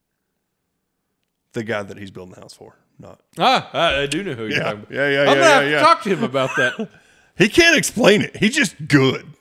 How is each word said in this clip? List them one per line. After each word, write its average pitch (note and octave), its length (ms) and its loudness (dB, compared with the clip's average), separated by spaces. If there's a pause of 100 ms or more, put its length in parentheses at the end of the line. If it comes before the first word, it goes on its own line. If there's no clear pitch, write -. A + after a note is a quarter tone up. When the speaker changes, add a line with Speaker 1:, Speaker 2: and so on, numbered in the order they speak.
(1500)
Speaker 1:
The A#2 120 -8
guy G#2 180 -6
that G2 160 -16
he's G2+ 120 -16
building F#2 240 -20
the F#2+ 60 -20
house - 140 -20
for, - 240 -20 (200)
not - 220 -20 (160)
Speaker 2:
Ah, G#3+ 380 0
I, C#3+ 280 0
I C#3+ 40 -4
do D3+ 160 -6
know F#3 100 -10
who A2+ 120 -10
you're A2 80 -8
Speaker 1:
Yeah, D3 100 -4
Speaker 2:
talking G#2+ 220 -6
about. - 100 -20
Speaker 1:
yeah, C3+ 140 -2
yeah, C#3 140 0
Speaker 2:
I'm C#3+ 40 2
Speaker 1:
yeah, C4+ 80 4
Speaker 2:
gonna C#4 100 2
have C#4 200 4
Speaker 1:
yeah, C#3 40 -2
Speaker 2:
to - 40 -2
Speaker 1:
yeah. D3+ 80 0
Speaker 2:
talk E4 240 2
to A3 60 -4
him F3 140 -2
about C3 320 -2
that. C#3 380 -2
Speaker 1:
<laughs> - 40 -20 (400)
He G3+ 100 2
can't E4+ 300 4
explain G#3 420 2
it. - 160 -6
He's G#3+ 180 0
just F#3 340 -4
good. C3+ 380 2 (140)